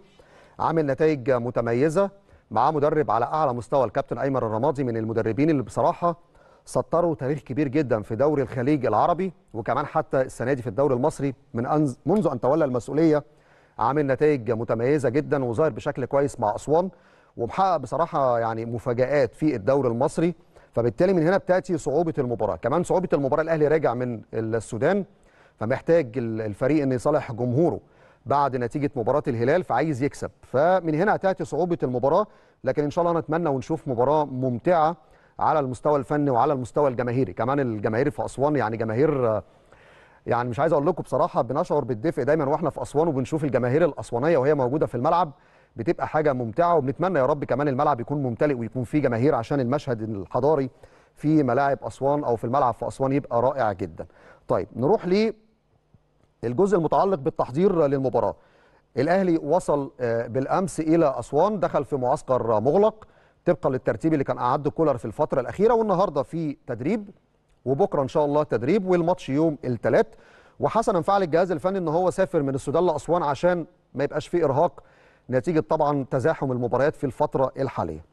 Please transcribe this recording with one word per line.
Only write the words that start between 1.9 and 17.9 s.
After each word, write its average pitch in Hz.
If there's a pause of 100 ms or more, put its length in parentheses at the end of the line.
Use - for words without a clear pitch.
معاه 117
مدرب 151
على 117
أعلى 151
مستوى، 123
الكابتن 123
أيمن 135
الرمادي، 123
من 117
المدربين 113
اللي 139
بصراحة 160 (480)
سطروا 165
تاريخ 135
كبير 135
جدًا 120
في 110
دوري 139
الخليج 127
العربي، 156 (220)
وكمان 123
حتى 151
السنة 127
دي 127
في 120
الدوري 135
المصري 139 (200)
من 117
أنز-، 151 (100)
منذ 175
أن 123
تولى 151
المسؤولية، 143 (540)
عامل 139
نتائج 135
متميزة 120
جدًا 135
وظاهر 139
بشكل 131
كويس 139
مع 110
أسوان، 165 (460)
ومحقق 170
بصراحة 135